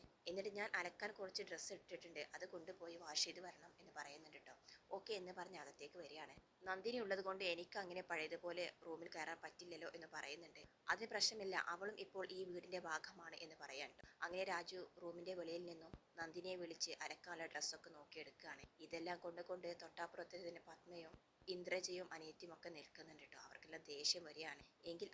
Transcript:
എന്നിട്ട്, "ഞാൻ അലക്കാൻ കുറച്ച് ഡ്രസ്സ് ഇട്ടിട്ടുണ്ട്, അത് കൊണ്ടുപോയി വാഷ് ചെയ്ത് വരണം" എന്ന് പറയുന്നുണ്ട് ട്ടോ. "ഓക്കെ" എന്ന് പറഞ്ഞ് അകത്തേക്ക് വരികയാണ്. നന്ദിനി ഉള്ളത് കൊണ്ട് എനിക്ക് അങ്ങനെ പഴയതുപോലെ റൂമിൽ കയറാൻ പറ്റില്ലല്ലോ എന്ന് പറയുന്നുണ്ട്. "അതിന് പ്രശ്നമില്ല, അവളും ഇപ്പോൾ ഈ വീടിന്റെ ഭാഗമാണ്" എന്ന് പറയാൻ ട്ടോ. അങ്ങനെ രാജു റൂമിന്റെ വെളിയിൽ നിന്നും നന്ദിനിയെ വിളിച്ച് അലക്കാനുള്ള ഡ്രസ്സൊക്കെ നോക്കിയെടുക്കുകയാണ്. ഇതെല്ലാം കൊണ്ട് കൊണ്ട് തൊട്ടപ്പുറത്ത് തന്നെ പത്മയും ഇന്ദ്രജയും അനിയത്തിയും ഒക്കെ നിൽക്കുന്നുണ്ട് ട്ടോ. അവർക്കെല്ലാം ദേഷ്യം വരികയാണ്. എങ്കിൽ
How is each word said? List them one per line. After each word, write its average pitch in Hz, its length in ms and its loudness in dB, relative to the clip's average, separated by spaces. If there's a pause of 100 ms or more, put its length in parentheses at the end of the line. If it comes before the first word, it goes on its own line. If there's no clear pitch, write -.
(260)
എന്നിട്ട്, 196 240 2
"ഞാൻ 202 240 2
അലക്കാൻ 185 380 4
കുറച്ച് 196 300 -2
ഡ്രസ്സ് 175 300 0
ഇട്ടിട്ടുണ്ട്, 165 600 -4
അത് 165 120 -4
കൊണ്ടുപോയി 170 500 -4
വാഷ് 160 280 4
ചെയ്ത് 175 160 -2
വരണം" 175 380 -10
എന്ന് 170 180 -16
പറയുന്നുണ്ട് 147 420 -6
ട്ടോ. 131 160 -12 (360)
"ഓക്കെ" 190 220 0
എന്ന് 180 200 0
പറഞ്ഞ് 180 260 -4
അകത്തേക്ക് 143 400 -8
വരികയാണ്. 147 360 -6 (280)
നന്ദിനി 190 360 4
ഉള്ളത് 196 260 6
കൊണ്ട് 190 200 4
എനിക്ക് 175 340 4
അങ്ങനെ 180 220 0
പഴയതുപോലെ 170 720 2 (100)
റൂമിൽ 165 260 -4
കയറാൻ 165 280 0
പറ്റില്ലല്ലോ 165 580 -4
എന്ന് 165 180 -6
പറയുന്നുണ്ട്. 151 500 -4 (260)
"അതിന് 196 180 8
പ്രശ്നമില്ല, 208 500 6 (120)
അവളും 190 300 2
ഇപ്പോൾ 190 320 0
ഈ 190 140 0
വീടിന്റെ 180 340 -2
ഭാഗമാണ്" 165 580 0
എന്ന് 160 240 -8
പറയാൻ 139 300 -2
ട്ടോ. - 140 -14 (180)
അങ്ങനെ 180 220 4
രാജു 180 540 2
റൂമിന്റെ 175 360 -2
വെളിയിൽ 175 300 0
നിന്നും 165 280 -6 (240)
നന്ദിനിയെ 175 400 0
വിളിച്ച് 165 340 0 (120)
അലക്കാനുള്ള 160 440 -2
ഡ്രസ്സൊക്കെ 151 440 0
നോക്കിയെടുക്കുകയാണ്. 147 760 -8 (160)
ഇതെല്ലാം 165 380 0
കൊണ്ട് 175 240 -4
കൊണ്ട് 180 340 -2
തൊട്ടപ്പുറത്ത് 170 640 -4
തന്നെ 170 220 -4
പത്മയും 165 520 -10 (360)
ഇന്ദ്രജയും 180 640 2
അനിയത്തിയും 160 400 -8
ഒക്കെ 160 160 -8
നിൽക്കുന്നുണ്ട് 156 540 -10
ട്ടോ. 135 160 -12
അവർക്കെല്ലാം 160 440 -8
ദേഷ്യം 151 420 4
വരികയാണ്. 151 220 -4 (380)
എങ്കിൽ 170 300 -2